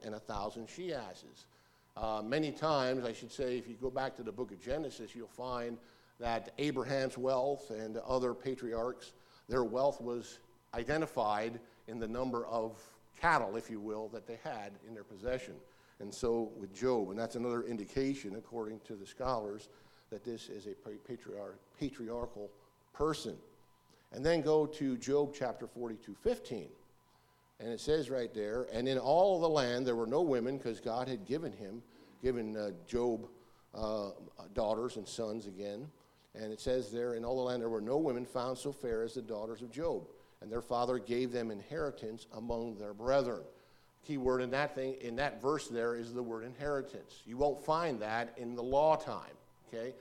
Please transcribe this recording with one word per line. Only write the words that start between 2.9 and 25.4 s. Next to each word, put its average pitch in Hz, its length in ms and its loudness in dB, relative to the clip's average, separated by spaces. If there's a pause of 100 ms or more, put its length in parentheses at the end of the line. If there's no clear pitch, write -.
I 117 80 0
should 110 220 -10
say, 127 240 0
if 117 100 -6
you 120 140 -10
go 127 80 0
back 131 260 0
to 123 80 -8
the 110 80 -4
book 123 220 -4
of 123 80 -12
Genesis, 123 520 -4
you'll 113 140 -10
find 120 500 -4 (400)
that 117 420 -2
Abraham's 131 580 2
wealth 131 540 2
and 110 260 -4
other 127 360 2
patriarchs, 123 800 -4 (380)
their 123 160 4
wealth 127 340 4
was 120 400 -4 (340)
identified 117 840 2 (300)
in 117 100 -6
the 113 80 0
number 120 400 0
of 110 340 -2 (380)
cattle, 123 380 4
if - 120 -6
you 110 120 -6
will, 107 280 -4
that 104 160 -10
they 117 160 -10
had 110 300 -6 (160)
in 113 60 -12
their 107 100 -12
possession. 117 520 -6 (440)
And 101 140 -10
so 117 440 2
with 98 160 -8
Job, 120 360 4
and 101 100 -2
that's 113 160 -2
another 120 280 0
indication, 120 720 -2
according 110 480 -6
to 117 80 -10
the 98 120 -10
scholars, 113 640 -2 (420)
that 107 140 -10
this 117 240 -8
is 98 200 -10
a - 20 -6
pa-, 98 220 -10 (140)
patriarch-, 101 540 -10 (180)
patriarchal 120 720 -6 (440)
person. 147 420 0 (800)
And 131 120 0
then 165 160 6
go 156 240 6
to 135 320 0
Job 139 400 2
chapter 120 300 -2